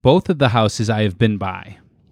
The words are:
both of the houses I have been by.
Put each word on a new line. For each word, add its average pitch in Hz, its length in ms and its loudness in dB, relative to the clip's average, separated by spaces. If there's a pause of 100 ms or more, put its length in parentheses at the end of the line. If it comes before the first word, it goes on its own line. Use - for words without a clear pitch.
both 151 280 2
of 160 100 -2
the 135 100 2
houses 110 400 0
I 107 140 0
have 92 140 -2
been 107 200 0
by. 92 400 -10 (340)